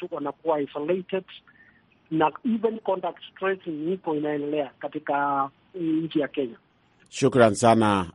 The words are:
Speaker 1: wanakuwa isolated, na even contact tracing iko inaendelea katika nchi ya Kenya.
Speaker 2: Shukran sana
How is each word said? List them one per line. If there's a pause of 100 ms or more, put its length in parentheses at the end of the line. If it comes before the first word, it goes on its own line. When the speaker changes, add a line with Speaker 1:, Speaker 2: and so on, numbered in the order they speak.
(100)
Speaker 1:
wanakuwa
isolated, (880)
na (220)
even
contact (160)
tracing
iko
inaendelea
katika (240)
nchi
ya
Kenya. (520)
Speaker 2:
Shukran
sana